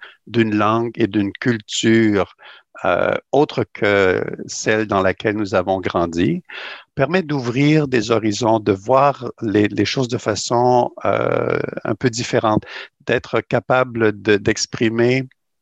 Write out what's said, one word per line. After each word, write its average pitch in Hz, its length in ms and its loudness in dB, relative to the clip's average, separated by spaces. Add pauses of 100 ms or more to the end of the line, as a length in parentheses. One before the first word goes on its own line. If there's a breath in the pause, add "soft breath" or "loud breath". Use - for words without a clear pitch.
(280 loud breath)
d'une 110 260 0
langue 113 400 2
et 107 140 0
d'une 98 240 0
culture, 113 1040 2 (480 loud breath)
euh, 90 300 2 (180)
autre 139 400 0
que 101 520 2 (220)
celle 110 400 -2
dans 98 160 0
laquelle 101 340 -2
nous 104 180 -4
avons 95 260 0
grandi, 90 640 -2 (520 loud breath)
permet 170 280 0
d'ouvrir 143 680 0
des 117 220 0
horizons, 110 500 2
de 107 120 2
voir 127 580 0 (120)
les, 104 260 2
les 104 160 -2
choses 127 240 -2
de 117 100 -4
façon, 123 760 0 (120)
euh, 50 540 0 (240)
un - 120 -2
peu 127 160 -2
différente, 113 540 0 (420 loud breath)
d'être 117 340 -2
capable 117 800 0
de, 104 140 4
d'exprimer 117 920 0 (340)